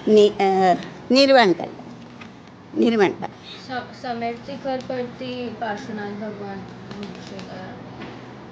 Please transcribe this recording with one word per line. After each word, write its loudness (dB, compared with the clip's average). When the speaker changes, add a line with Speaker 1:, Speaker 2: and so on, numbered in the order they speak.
Speaker 1:
નિ-, 10
અ, 4
નિર્વાણ 8
કલ્યાણ, -8
નિર્વાણ 4
પામ્યા. -10
Speaker 2:
સ-, -12
સમેત -4
શિખર -6
પરથી -6
પાર્શ્વનાથ -6
ભગવાન -8
મોક્ષે -12
ગયા. -12